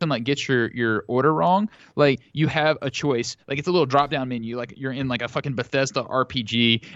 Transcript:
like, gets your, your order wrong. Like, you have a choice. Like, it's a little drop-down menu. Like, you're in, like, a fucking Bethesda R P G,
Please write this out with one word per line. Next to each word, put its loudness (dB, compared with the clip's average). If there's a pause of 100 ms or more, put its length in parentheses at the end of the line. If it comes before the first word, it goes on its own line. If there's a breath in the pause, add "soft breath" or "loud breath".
like, -2
gets -2
your, 2
your 0
order 2
wrong. 2 (280 soft breath)
Like, 4 (120 soft breath)
you 0
have 2
a -2
choice. -2 (100)
Like, -4
it's -4
a 0
little 4
drop-down 0
menu. -6
Like, -10
you're -6
in, -4
like, -2
a -4
fucking -4
Bethesda -2
R 0
P -4
G, 4 (140)